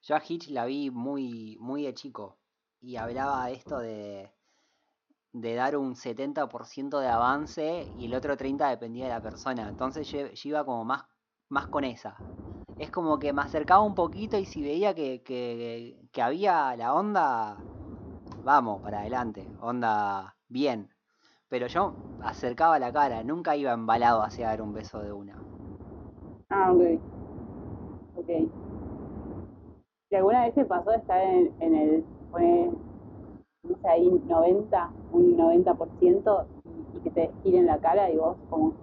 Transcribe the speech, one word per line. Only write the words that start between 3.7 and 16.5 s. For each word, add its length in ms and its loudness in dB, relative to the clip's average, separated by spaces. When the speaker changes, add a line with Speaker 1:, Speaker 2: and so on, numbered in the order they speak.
Speaker 1:
de, 540 -10
de 220 -6
dar 220 0
un 200 -4
setenta 520 -6
por 180 -14
ciento 340 -6
de 80 -2
avance 880 -2
y 120 -12
el 80 -6
otro 220 -2
treinta 320 -2
dependía 380 -6
de 60 -6
la 100 -6
persona. 460 -8
Entonces 420 -8
yo, 180 -6
yo 200 -14
iba 160 -2
como 200 -6
más, 200 -4
más 200 -4
con 160 -2
esa. 380 -10
Es 140 -10
como 280 0
que 140 -2
me 100 0
acercaba 400 4
un 120 0
poquito 440 -2
y 80 -4
si 160 -10
veía 320 0
que, 280 -6
que, 880 -10
que 100 -2
había 540 2